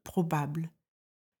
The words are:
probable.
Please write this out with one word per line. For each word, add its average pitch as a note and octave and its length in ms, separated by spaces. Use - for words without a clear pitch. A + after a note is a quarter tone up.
probable. D#3+ 680